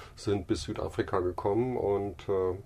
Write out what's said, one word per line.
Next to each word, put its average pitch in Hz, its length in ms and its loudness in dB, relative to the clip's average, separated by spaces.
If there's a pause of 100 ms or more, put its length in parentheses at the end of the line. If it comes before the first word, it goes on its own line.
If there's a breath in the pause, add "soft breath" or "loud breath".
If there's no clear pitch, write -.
(160 loud breath)
sind 101 320 0
bis 107 140 0
Südafrika - 580 -2
gekommen 107 560 2
und, 101 520 0
äh, 92 380 2